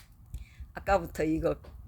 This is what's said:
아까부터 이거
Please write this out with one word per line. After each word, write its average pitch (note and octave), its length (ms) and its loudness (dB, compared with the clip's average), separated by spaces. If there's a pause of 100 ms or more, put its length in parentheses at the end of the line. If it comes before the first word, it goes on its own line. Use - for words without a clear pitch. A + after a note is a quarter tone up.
(760)
아까부터 E3+ 500 2
이거 D#3 320 2 (320)